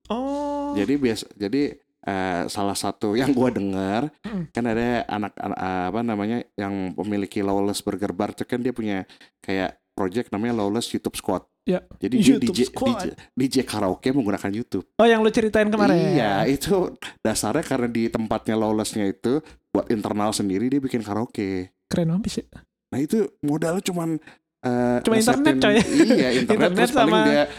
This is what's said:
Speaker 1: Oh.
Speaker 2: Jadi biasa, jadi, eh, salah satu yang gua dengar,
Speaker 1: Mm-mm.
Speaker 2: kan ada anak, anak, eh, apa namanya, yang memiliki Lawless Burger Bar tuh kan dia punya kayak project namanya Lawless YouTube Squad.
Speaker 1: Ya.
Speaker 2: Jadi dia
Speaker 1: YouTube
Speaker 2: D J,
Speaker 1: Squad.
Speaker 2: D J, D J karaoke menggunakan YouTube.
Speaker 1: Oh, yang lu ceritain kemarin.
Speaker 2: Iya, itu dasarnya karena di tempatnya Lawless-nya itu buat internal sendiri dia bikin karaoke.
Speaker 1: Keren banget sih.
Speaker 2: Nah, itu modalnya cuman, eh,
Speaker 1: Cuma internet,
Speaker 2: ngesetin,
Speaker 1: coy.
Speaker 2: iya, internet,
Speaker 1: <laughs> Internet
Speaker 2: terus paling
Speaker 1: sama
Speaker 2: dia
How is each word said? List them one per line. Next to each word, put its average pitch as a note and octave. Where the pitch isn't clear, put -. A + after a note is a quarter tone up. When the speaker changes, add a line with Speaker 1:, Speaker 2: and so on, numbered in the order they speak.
Speaker 1:
Oh. C#4+
Speaker 2:
Jadi C#3
biasa, A#2+
jadi, B2+
eh, F#2
salah G2+
satu G#2
yang C3+
gua B2+
dengar, G2
Speaker 1:
Mm-mm. G3
Speaker 2:
kan A#2
ada A#2
anak, G#2
anak, -
eh, F#2
apa G2
namanya, A2+
yang G2+
memiliki G2+
Lawless G2
Burger F#2+
Bar F#2+
tuh -
kan -
dia B2
punya G#2
kayak F#2+
project G2+
namanya A2+
Lawless G#2+
YouTube -
Squad. -
Speaker 1:
Ya. F3+
Speaker 2:
Jadi G#2
dia B2
Speaker 1:
YouTube C3
Speaker 2:
D -
J, -
Speaker 1:
Squad. -
Speaker 2:
D -
J, G3+
D B2+
J B2+
karaoke G#2
menggunakan G2+
YouTube. G2+
Speaker 1:
Oh, A3
yang A3+
lu A3
ceritain G#3+
kemarin. G#3
Speaker 2:
Iya, C#3
itu E3
dasarnya A2
karena B2
di A#2
tempatnya A2
Lawless-nya G#2+
itu A#2+
buat -
internal G#2
sendiri G2+
dia C#3
bikin B2
karaoke. G2+
Speaker 1:
Keren E3
banget G3+
sih. -
Speaker 2:
Nah, A#2+
itu F3+
modalnya D#3+
cuman, E3
eh, B2
Speaker 1:
Cuma A3
internet, B3
Speaker 2:
ngesetin, -
Speaker 1:
coy. G#3
Speaker 2:
iya, D3+
internet, B2+
Speaker 1:
<laughs> -
Internet D#3+
Speaker 2:
terus A3
paling A#3
Speaker 1:
sama -
Speaker 2:
dia D3